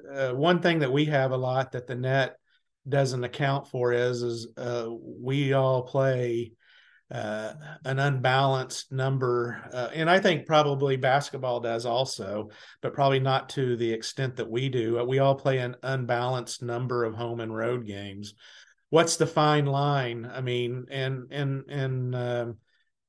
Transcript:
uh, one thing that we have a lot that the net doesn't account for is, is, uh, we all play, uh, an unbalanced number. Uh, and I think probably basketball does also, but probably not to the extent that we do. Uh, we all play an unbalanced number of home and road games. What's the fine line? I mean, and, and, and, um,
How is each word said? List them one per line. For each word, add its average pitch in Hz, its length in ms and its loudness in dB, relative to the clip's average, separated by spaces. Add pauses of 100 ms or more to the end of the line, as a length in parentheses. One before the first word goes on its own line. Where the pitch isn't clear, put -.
(140)
uh, 135 180 0
one 160 300 4
thing 170 180 2
that 135 120 2
we 147 140 2
have 135 260 2
a 131 60 0
lot 127 340 -2
that 123 160 -8
the 127 80 -8
net 131 400 0 (520)
doesn't 131 360 2
account 139 460 -2
for 123 240 2
is, 123 280 2
is, 117 260 -4 (100)
uh, 120 340 -4
we 135 600 -2
all 131 300 4
play, 123 680 0 (580)
uh, 107 440 -8 (320)
an 135 120 -2
unbalanced 135 960 2
number. 127 720 0 (100)
Uh, 123 200 -4
and 160 160 2
I 185 100 6
think 170 260 2
probably 143 520 4
basketball 127 640 0
does 113 240 -2
also, 117 640 -2 (320)
but - 120 -6
probably 135 280 4
not 131 280 0
to 123 280 0
the 113 160 0
extent 123 420 -4
that 113 160 -6
we 127 160 -2
do. 117 320 0
Uh, 123 60 0
we 135 140 2
all 135 160 6
play 135 240 0
an 123 220 -4
unbalanced 123 800 -2
number 123 440 -2
of 110 100 -4
home 117 240 -6
and 110 160 -6
road 117 320 -2
games. 101 460 -10 (560)
What's 165 280 4
the 151 100 2
fine 151 380 4
line? 135 680 0
I 131 100 -8
mean, 123 500 -2
and, 135 400 -4
and, 135 380 -4
and, 131 460 -2
um, 120 420 -4 (520)